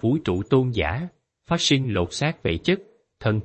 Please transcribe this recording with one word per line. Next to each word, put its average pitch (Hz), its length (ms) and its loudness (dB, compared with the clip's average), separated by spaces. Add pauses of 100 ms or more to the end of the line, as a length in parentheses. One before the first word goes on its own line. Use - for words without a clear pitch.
vũ 123 220 2
trụ 95 260 0
tôn 131 200 4
giả, 95 380 -2 (400)
phát 170 140 0
sinh 131 320 2
lột 87 200 0
xác 160 300 -4
về 82 140 0
chất, 190 220 0 (400)
thần 110 260 0